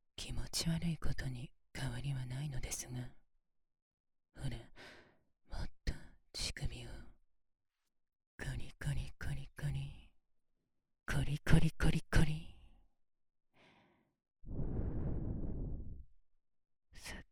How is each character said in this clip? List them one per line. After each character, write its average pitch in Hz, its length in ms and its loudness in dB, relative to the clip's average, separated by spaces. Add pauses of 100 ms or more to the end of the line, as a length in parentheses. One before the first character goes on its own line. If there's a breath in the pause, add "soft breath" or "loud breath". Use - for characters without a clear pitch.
(160)
気 - 160 -6
持 - 160 0
ち - 200 -2
悪 165 200 2
い 160 100 0
こ - 160 6
と - 120 0
に 131 260 -6 (200)
変 131 180 -4
わ 120 100 -4
り 139 120 -2
は 127 140 -4
な 127 160 -4
い 151 60 -4
の 127 120 -2
で - 120 -4
す - 180 -6
が。 123 220 -6 (1300)
ほ 135 80 -2
ら、 - 80 -2 (1000 loud breath)
も - 60 0
っ - 60 -2 (140)
と - 80 0 (400)
乳 - 220 -4
首 123 320 -4
を。 117 40 -10 (1500)
コ - 60 -10 (120)
リ - 240 -4
コ 147 100 -2
リ - 280 -2
コ - 160 -4
リ 139 220 -6
コ 151 100 -6
リ。 139 420 -6 (960)
コ - 200 0
リ 143 160 0
コ - 180 10
リ 160 140 8
コ - 180 6
リ 156 120 4
コ - 220 8
リ。 156 320 0 (4000 loud breath)
さ - 240 -12
っ - 140 -14